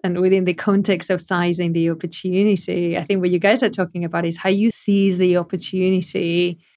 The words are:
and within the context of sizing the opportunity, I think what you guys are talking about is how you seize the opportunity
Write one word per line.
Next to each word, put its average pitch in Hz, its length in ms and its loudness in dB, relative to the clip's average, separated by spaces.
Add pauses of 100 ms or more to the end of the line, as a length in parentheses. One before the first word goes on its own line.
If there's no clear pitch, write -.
and 180 160 -2
within 185 240 4
the 175 100 0
context 196 560 0
of 180 100 0
sizing 175 520 0
the 165 180 0
opportunity, 180 1040 -2
I 180 60 -2
think 190 180 -2
what 180 100 0
you 180 100 2
guys 208 240 2
are 214 60 0
talking 175 340 -4
about 170 200 -4
is 170 140 -4
how 190 120 0
you 202 200 2
seize 196 480 2
the 180 180 4
opportunity 175 1200 0 (160)